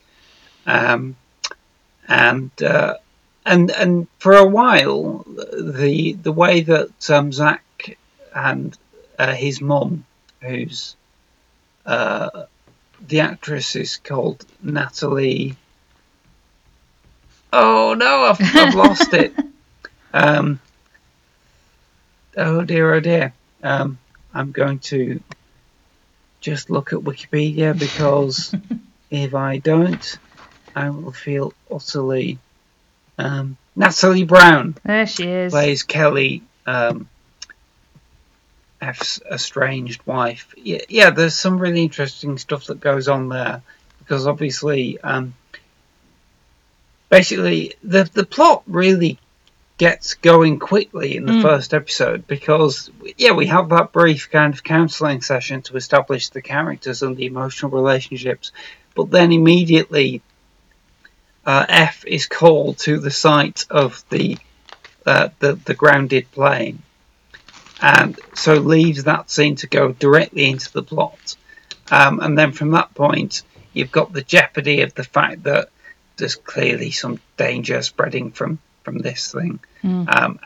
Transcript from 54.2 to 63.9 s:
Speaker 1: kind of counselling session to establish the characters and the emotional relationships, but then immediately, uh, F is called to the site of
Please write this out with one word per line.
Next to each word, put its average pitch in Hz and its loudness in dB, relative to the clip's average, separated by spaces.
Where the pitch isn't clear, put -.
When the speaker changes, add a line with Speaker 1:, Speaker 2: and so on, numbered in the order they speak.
Speaker 1:
kind 151 2
of - -18
counselling 156 0
session 131 -6
to 131 -10
establish 131 -2
the 135 -14
characters 135 -8
and 131 -4
the 127 -8
emotional 131 -8
relationships, 131 -4
but - -4
then 175 6
immediately, 160 2
uh, 139 2
F - 2
is - -4
called 156 4
to 151 -2
the 143 -6
site - 0
of 143 0